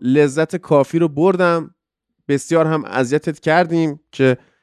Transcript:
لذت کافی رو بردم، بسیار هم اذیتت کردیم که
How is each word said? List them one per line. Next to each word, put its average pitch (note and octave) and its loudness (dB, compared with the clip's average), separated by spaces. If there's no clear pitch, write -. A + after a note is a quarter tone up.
لذت D3 0
کافی D3+ 0
رو E3+ 2
بردم، E3+ 0
بسیار D#3+ 0
هم D#3+ -2
اذیتت C3 -4
کردیم D#3+ -2
که C3 2